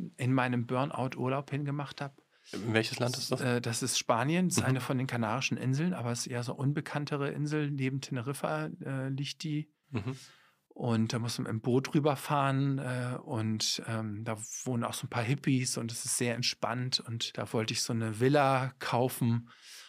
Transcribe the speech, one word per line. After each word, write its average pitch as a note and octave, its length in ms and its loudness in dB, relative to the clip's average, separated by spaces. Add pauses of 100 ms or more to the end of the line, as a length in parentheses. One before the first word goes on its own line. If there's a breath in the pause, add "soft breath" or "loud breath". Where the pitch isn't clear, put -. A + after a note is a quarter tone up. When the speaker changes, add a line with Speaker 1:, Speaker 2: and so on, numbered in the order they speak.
(160)
Speaker 1:
in B2+ 180 0
meinem B2 340 2
Burnout B2+ 500 -2
Urlaub C3 340 -2
hingemacht C#3+ 480 -4
hab. C#3 160 -8 (380 loud breath)
Speaker 2:
In G#2+ 200 -2
welches A2 240 4
Land B2 200 0
ist - 120 -4
das? - 120 0
Speaker 1:
Äh, A#2+ 180 2
das A#2+ 240 -2
ist - 160 0
Spanien, D3+ 480 2
das - 120 0
ist - 40 4
Speaker 2:
Mhm. C3 60 2
Speaker 1:
eine C3 100 2
von C3 180 0
den B2+ 100 0
Kanarischen B2 500 0
Inseln, C#3+ 360 2
aber A#2+ 200 -2
es A#2+ 60 -4
ist - 80 -4
eher A#2+ 160 -4
so A#2+ 120 -4
unbekanntere C#3+ 760 -2
Insel. D3 420 -2
Neben C3+ 280 0
Teneriffa, C#3+ 680 -4 (180)
äh, C3+ 240 -4
liegt C#3 340 -6
die. D3+ 260 -4 (220)
Speaker 2:
Mhm. C3 240 -4 (540 loud breath)
Speaker 1:
Und A2+ 420 0
da B2 60 0
muss A#2 220 -4
man B2 80 -4
im A2 120 -2
Boot C3+ 360 2
rüberfahren, C#3 840 2
äh, B2+ 460 -4
und, A2 640 -2
ähm, A2 360 -4
da A2 140 -4 (260)
wohnen A#2+ 200 0
auch A2 100 -2
so - 140 -8
ein - 20 -8
paar A#2+ 140 0
Hippies C3 540 0
und A#2 140 -4
es - 140 -8
ist - 120 0
sehr A#2+ 180 0
entspannt. B2 640 0
Und - 380 -4
da A#2+ 140 -4
wollte A2+ 220 4
ich - 80 0
so - 120 0
eine A2 260 0
Villa C3+ 580 6
kaufen A#2 720 2 (400 loud breath)